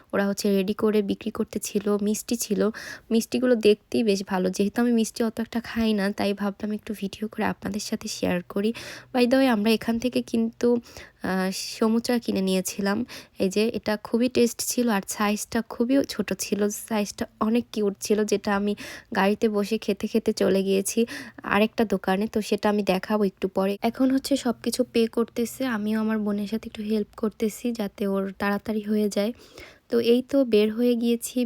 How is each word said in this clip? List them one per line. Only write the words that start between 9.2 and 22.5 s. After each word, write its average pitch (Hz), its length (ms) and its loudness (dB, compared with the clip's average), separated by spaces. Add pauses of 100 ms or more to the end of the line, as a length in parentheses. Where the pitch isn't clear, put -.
the 262 100 4
way, 269 160 6
আমরা 208 220 2
এখান 226 260 -2
থেকে 247 160 0 (120)
কিন্তু, 226 360 0 (100)
আহ, - 720 -4 (280)
সমুচা 233 360 2 (100)
কিনে 196 260 -2
নিয়েছিলাম। 196 480 0 (460)
এই 196 120 2
যে 208 80 2 (140)
এটা 214 160 -2 (140)
খুবই 233 280 2
টেস্ট 240 240 2 (120)
ছিল, 247 160 0 (100)
আর 190 60 -2 (120)
সাইজটা 214 440 -2 (140)
খুবই 240 220 0 (180)
ছোট - 160 -4 (160)
ছিল, 202 160 -2 (260)
সাইজটা 214 360 -4 (240)
অনেক 233 160 2 (100)
কিউট 202 220 -2 (100)
ছিল, 208 140 2 (120)
যেটা 202 280 0
আমি 208 140 0 (440)
গাড়িতে 202 280 4 (100)
বসে 202 200 0 (100)
খেতে 202 260 -2
খেতে 220 200 2 (100)
চলে 196 260 4
গিয়েছি 196 320 0 (560)
আরেকটা 220 280 2 (100)
দোকানে। 190 200 0 (200)
তো 220 60 2 (100)
সেটা 214 240 2